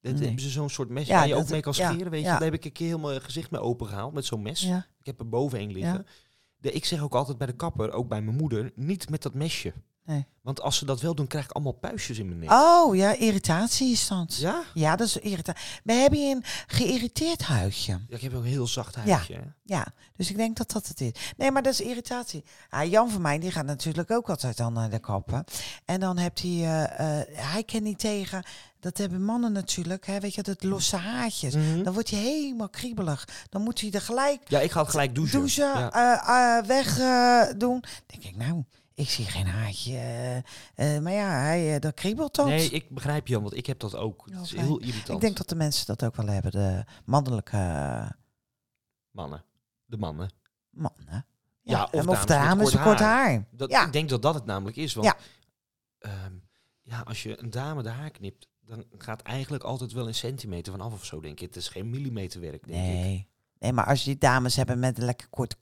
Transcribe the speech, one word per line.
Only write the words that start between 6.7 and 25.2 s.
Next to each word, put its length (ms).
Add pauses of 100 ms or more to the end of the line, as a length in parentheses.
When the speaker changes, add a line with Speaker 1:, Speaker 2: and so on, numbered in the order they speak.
Speaker 1:
ik 120
zeg 180
ook 120
altijd 240
bij 80
de 100
kapper, 360
ook 160
bij 140
mijn 140
moeder, 380
niet 360
met 120
dat 120
mesje. 380 (320)
Speaker 2:
Nee. 220 (160)
Speaker 1:
Want 180
als 160
ze 80
dat 160
wel 140
doen, 120
krijg 180
ik 60
allemaal 220
puistjes 460
in 80
mijn 120
nek. 140
Speaker 2:
Oh, 440
ja, 220
irritatie 760
is 160
dat. 280
Speaker 1:
Ja? 260 (120)
Speaker 2:
Ja, 220
dat 100
is 100
irrita-, 380 (300)
maar 120
heb 160
je 80 (140)
een 80 (240)
geïrriteerd 760
huidje? 500 (160)
Speaker 1:
Ja, 80
ik 60
heb 100
een 120
heel 220
zacht 280
Speaker 2:
Ja. 60
Speaker 1:
huidje, 340
hè? 60 (220)
Speaker 2:
Ja, 240 (300)
dus 140
ik 60
denk 200
dat 140
dat 160
het 140
is. 100 (260)
Nee, 140
maar 120
dat 100
is 80
irritatie. 640 (240)
Ah, 220
Jan 200
van 120
mij, 160
die 120
gaat 160
natuurlijk 440
ook 180
altijd 280
dan 160
naar 180
de 80
kapper. 460 (400)